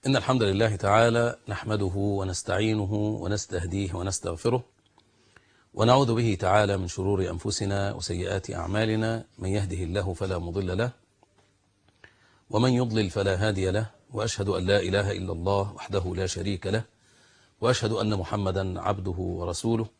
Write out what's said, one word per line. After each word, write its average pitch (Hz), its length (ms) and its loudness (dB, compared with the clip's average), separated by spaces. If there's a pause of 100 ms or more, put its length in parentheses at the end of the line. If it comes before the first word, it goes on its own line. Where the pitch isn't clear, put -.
(180)
الحمد 123 260 4
لله 104 320 4
تعالى 117 600 4 (120)
نحمده 101 480 -2
ونستعينه 98 960 0
ونستهديه 98 1000 -2
ونستغفره، 95 680 -2 (1080)
ونعوذ 120 400 6
به 113 260 2
تعالى 101 380 4
من 92 100 -4
شرور 92 420 0
أنفسنا 98 640 -2
وسيئات 90 580 -4
أعمالنا، 110 760 -2 (140)
من 95 100 -4
يهده 98 280 -2
الله 92 360 -4
فلا 92 240 -4
مضل 90 400 -4
له، 120 140 0 (1600)
ومن 123 240 4
يضلل 110 360 2
فلا 98 380 0
هادي 95 240 0
له، 107 180 -2 (240)
وأشهد 101 360 -2
أن 90 160 0
لا 101 140 4
إله 98 320 0
إلا 92 200 -4
الله 98 420 0
وحده 90 420 -4
لا 92 100 -2
شريك 92 420 -4
له، 107 160 0 (760)
وأشهد 117 300 2
أن 107 240 0
محمدًا 95 680 -2
عبده 95 360 -2
ورسوله. 90 680 -2 (120)